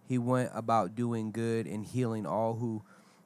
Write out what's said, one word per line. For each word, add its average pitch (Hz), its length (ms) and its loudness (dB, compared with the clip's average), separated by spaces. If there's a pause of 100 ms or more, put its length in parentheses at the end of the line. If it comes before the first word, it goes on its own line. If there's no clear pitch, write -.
He 127 120 0
went 123 360 2
about 110 400 2
doing 113 380 -2
good 113 340 0
and 107 180 -6
healing 113 420 -2
all 113 280 0
who 113 280 -2 (440)